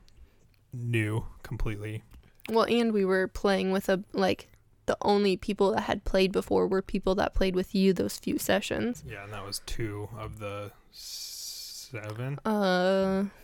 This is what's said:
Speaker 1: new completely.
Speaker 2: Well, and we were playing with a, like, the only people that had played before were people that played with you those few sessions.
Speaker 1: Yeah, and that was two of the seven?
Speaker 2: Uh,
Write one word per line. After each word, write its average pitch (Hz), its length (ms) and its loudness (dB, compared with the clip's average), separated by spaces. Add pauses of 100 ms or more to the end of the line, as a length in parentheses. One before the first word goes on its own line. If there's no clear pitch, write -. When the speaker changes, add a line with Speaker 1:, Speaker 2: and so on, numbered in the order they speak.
(720)
Speaker 1:
new 113 540 -2 (160)
completely. 107 600 -4 (460)
Speaker 2:
Well, 220 180 4
and 226 240 2
we 202 120 2
were 185 240 2
playing 190 440 0
with 196 160 0
a, 190 240 2
like, - 360 0 (380)
the - 160 2
only 202 340 4
people - 360 2
that 220 100 0
had - 220 -2
played 190 260 4
before 190 380 2
were 190 120 2
people 190 360 0
that - 180 0
played 190 220 2
with 185 180 -2
you 190 180 6
those 196 260 0
few - 200 -2
sessions. 208 640 0
Speaker 1:
Yeah, 104 200 -12
and 104 80 -14
that 101 120 -10
was 98 220 -8
two 104 500 -4
of 107 220 -10
the 101 320 -8 (220)
seven? - 1500 -10
Speaker 2:
Uh, 190 800 2 (200)